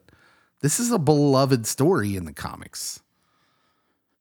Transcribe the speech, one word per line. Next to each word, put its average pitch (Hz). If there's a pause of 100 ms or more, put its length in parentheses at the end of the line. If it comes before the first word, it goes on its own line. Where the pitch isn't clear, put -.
(600)
this 147
is 240
a 233
beloved 139
story 131
in 90
the 73
comics. - (1200)